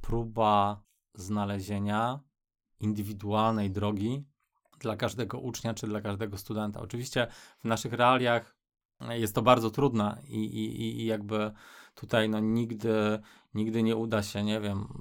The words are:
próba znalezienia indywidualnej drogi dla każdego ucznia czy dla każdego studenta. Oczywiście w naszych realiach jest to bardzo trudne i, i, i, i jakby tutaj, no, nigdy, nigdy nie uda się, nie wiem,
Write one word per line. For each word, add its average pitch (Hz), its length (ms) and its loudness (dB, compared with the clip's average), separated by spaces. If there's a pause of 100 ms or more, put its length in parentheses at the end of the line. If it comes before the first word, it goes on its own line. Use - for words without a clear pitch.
próba 107 840 2 (320)
znalezienia 104 1040 -2 (600)
indywidualnej 104 920 0
drogi 104 540 -2 (600)
dla 107 120 -2
każdego 117 420 -4
ucznia 117 360 -6
czy 113 120 -8
dla 104 140 -4
każdego 101 380 -6
studenta. 107 420 -6
Oczywiście 120 460 -2 (320)
w - 60 -12
naszych 113 280 -2
realiach 120 640 4 (540)
jest 113 240 -2
to 120 80 2
bardzo 113 280 8
trudne 113 580 2
i, 110 160 -4
i, 113 380 -4
i, 113 180 -4
i 113 60 -2
jakby 107 460 -2 (420)
tutaj, 110 340 2
no, 107 120 0
nigdy, 110 800 2 (360)
nigdy 110 280 0
nie 113 140 4
uda 110 260 0
się, 101 200 -4
nie 107 180 0
wiem, 101 280 -4 (120)